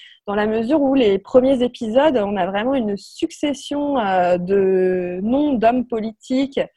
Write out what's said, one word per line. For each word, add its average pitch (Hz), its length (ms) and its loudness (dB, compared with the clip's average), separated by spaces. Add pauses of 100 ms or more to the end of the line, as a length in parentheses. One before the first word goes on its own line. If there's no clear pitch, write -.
(260)
dans 202 100 -4
la 208 100 0
mesure 226 360 0
où 269 120 2
les 208 260 2
premiers 254 440 2
épisodes, 247 540 0
on 202 180 -2
a 185 120 0
vraiment 208 260 -2
une 214 240 -2
succession, 285 1000 -6
euh, 185 400 2
de 185 880 0
noms 277 300 0
d'hommes 240 340 0
politiques 240 720 -4 (180)